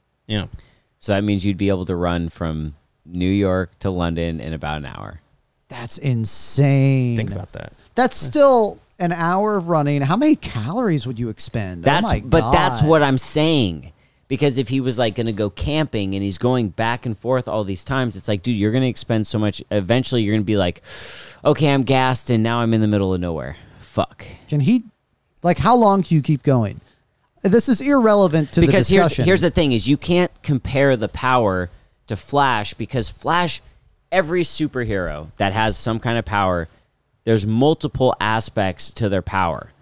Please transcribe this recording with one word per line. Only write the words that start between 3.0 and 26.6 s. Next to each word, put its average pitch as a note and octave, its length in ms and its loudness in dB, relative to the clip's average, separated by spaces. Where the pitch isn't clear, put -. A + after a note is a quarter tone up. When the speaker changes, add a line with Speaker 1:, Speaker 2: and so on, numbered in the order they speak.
Speaker 2:
New F2+ 240 -2
York F#2 500 0
to G2 100 -4
London E2+ 500 -2
in C#2+ 140 -8
about D2+ 240 -6
an C#2+ 80 -10
hour. G1+ 340 -14
Speaker 3:
That's - 280 -12
insane. C3+ 1200 0
Speaker 1:
Think G#2 140 -4
about G2 220 -10
that. - 200 -14
Speaker 3:
That's B3 200 2
still A#3+ 600 4
an F3 140 0
hour F#3 420 0
of E3+ 140 -4
running. C#3+ 320 2
How C#3 160 0
many D4+ 180 4
calories D3+ 720 -2
would B2 100 -6
you A#2 120 -4
expend? F#2 540 -6
Speaker 2:
That's, F3 240 2
Speaker 3:
Oh D#3+ 60 0
my A2 60 0
Speaker 2:
but B2 320 0
that's E3+ 300 2
Speaker 3:
God. D3+ 80 4
Speaker 2:
what D#3+ 140 6
I'm C3+ 140 2
saying. C#3 760 0
Because C3+ 320 0
if A#2+ 100 -2
he C3+ 100 0
was, B2 200 -2
like, A2+ 160 0
gonna A#2 160 -2
go G#2 180 -2
camping A#2+ 640 -2
and G2 100 -4
he's G2 140 -4
going A#2+ 320 0
back A2+ 380 -4
and A2 100 -6
forth B2+ 300 -2
all G#2+ 160 -2
these F#2+ 200 -6
times, C3 320 -4
it's F#2+ 120 -12
like, G2+ 160 -2
dude, A#2+ 140 -2
you're G#2 140 0
gonna C3 140 2
expend A2 400 -2
so - 140 -4
much. G#2 320 -2
Eventually, A2+ 500 0
you're G#2+ 140 0
gonna G#2+ 80 0
be G#2 140 0
like, F2 260 -2
"Okay, C#3 300 2
I'm C3+ 80 2
gassed, C3 480 0
and A2+ 140 2
now A#2 160 0
I'm A#2 160 0
in A2 60 2
the G#2+ 60 2
middle G2 240 0
of F#2 80 -2
nowhere. D#2 380 -6
Fuck." - 480 -8
Speaker 3:
Can D3 120 -2
he, A3 240 2
like, F3 160 2
how A#3 180 4
long G3 280 4
can - 120 0
you D3+ 60 4
keep C#3+ 220 -2
going? A#2+ 360 0